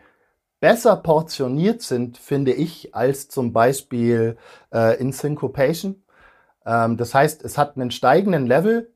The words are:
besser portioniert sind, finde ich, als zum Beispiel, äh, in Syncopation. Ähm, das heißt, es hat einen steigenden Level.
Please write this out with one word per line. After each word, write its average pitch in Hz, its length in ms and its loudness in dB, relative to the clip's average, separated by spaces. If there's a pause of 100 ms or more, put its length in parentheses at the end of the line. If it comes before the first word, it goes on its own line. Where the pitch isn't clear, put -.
(600)
besser 220 360 4
portioniert 156 840 -2
sind, 120 360 -6
finde 139 360 -2
ich, - 420 -6
als 131 340 -2
zum 120 240 -4
Beispiel, 117 840 0 (360)
äh, 113 260 2
in 131 120 -4
Syncopation. 147 920 -4 (600)
Ähm, 117 320 0
das 117 160 -6
heißt, 151 300 2
es - 140 -12
hat 147 180 0
einen 123 160 -6
steigenden 156 560 2
Level. 214 480 0